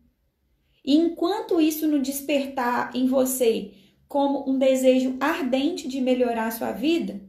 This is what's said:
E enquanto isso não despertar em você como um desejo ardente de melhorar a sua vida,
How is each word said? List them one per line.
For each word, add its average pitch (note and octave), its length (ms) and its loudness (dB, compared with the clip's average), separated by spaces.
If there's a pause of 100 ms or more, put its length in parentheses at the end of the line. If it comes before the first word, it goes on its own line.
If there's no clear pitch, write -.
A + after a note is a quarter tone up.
(840)
E C#4 120 4
enquanto E4+ 640 0
isso D#4 260 2
não D4 140 2
despertar B3+ 920 -2
em B3+ 140 0
você B3+ 640 0 (360)
como C#4 420 -2
um C4+ 80 0
desejo C4 600 4
ardente C#4+ 680 -2
de C4+ 140 -4
melhorar B3 480 0
a - 20 -4
sua A3+ 220 -6
vida, A3 560 -2